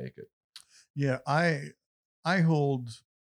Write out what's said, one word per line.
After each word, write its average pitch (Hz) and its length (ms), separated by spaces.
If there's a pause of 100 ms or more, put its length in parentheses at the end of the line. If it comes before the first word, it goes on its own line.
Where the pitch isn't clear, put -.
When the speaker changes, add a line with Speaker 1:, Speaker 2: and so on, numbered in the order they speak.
Speaker 1:
take 64 120
it." - 120 (680)
Speaker 2:
Yeah, 139 220 (100)
I, 151 440 (520)
I 180 160
hold 143 500 (480)